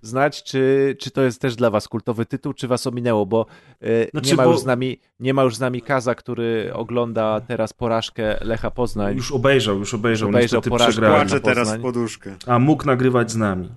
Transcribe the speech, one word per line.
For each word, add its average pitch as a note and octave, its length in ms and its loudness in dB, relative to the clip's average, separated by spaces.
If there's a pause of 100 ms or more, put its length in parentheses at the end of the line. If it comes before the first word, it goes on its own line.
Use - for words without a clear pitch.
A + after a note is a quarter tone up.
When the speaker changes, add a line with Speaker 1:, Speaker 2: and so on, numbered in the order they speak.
Speaker 1:
znać, C3 400 -2
czy, C3+ 580 2
czy B2+ 100 -8
to C3+ 120 0
jest B2 180 0
też B2 160 -2
dla A#2 140 4
was G#2 180 0
kultowy A2+ 380 -4
tytuł, C3+ 260 -8
czy B2+ 160 -8
was A#2+ 180 -2
ominęło, A#2+ 400 0
bo, A2 200 0 (340)
e, A2+ 300 0
Speaker 2:
Znaczy, C#3 200 -4
Speaker 1:
nie - 60 4
ma C3 80 4
Speaker 2:
bo B2 60 6
Speaker 1:
już - 100 4
z - 40 -10
nami, B2+ 360 -2 (200)
nie C3 140 0
ma C3+ 80 4
już B2 140 2
z A#2+ 40 -8
nami B2+ 220 -4
Kaza, B2+ 320 -2
który A2+ 600 -4
ogląda A2+ 680 -2
teraz A2+ 320 -4
porażkę A2+ 720 -2
Lecha A2+ 260 -4
Poznań. G#2+ 460 -2
Speaker 2:
Już B2+ 160 -6
obejrzał, A#2+ 460 2
już G2+ 160 -6
obejrzał, A2 340 0
Speaker 1:
Obejrzał A#2+ 300 2
Speaker 2:
niestety A2+ 120 -2
Speaker 1:
porażkę A#2 220 2
Speaker 2:
przegrali. G#2+ 220 4
Speaker 3:
Płaczę C3 260 2
teraz A#2+ 280 2
w - 20 0
Speaker 1:
Poznań. A2+ 120 -4
Speaker 3:
poduszkę. A#2 540 -4 (100)
Speaker 2:
A B2 120 2
mógł C#3 280 2
nagrywać B2 440 2
z A2+ 60 -4
nami. F#2+ 400 -2